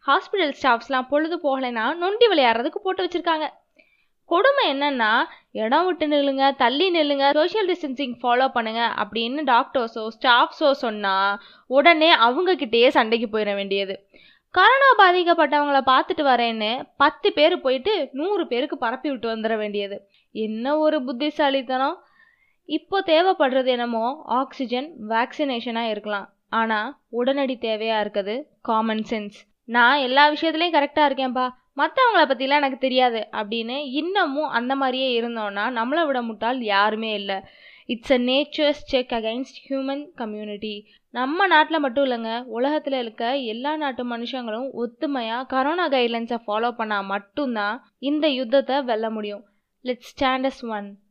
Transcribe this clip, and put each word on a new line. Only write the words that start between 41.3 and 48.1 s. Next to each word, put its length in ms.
நாட்டுல 300
மட்டும் 260
இல்லைங்க, 400
உலகத்துல 380
இருக்க 440
எல்லா 400
நாட்டு 400
மனுஷங்களும் 600
ஒத்துமையா 680
கொரோனா 420
கைட்லைன்ஸை 580
ஃபாலோ 240
பண்ணா 300
மட்டும்தான் 840
இந்த 300